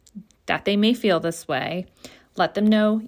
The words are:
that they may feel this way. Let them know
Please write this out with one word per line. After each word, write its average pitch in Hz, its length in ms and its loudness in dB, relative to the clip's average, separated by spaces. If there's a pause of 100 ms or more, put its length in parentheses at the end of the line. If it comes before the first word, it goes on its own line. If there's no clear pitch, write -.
(460)
that - 200 -2
they 202 100 2
may 214 180 4
feel 202 260 0
this 165 280 -6
way. 170 380 -6 (500)
Let 180 180 0
them 214 140 0
know 214 400 2